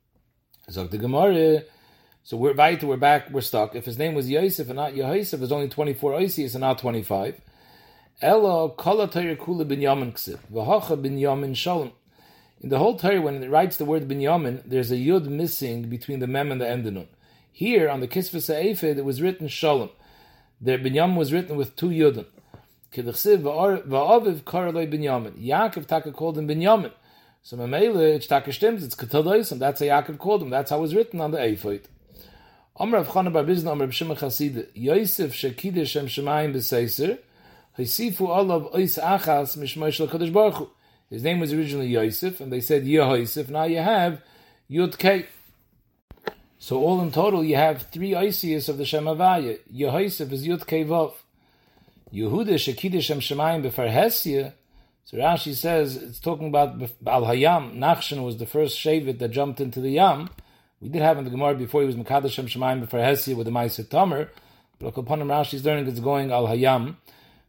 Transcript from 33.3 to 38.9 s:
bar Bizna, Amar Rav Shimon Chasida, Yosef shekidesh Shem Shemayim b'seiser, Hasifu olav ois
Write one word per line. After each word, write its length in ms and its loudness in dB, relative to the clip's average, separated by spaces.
bar 120 2
Bizna, 280 0
Amar 140 0
Rav 80 -6
Shimon 220 -4
Chasida, 580 -4
Yosef 580 0
shekidesh 540 -4
Shem 200 -4
Shemayim 480 -2
b'seiser, 640 -2
Hasifu 440 -2
olav 500 0
ois 280 0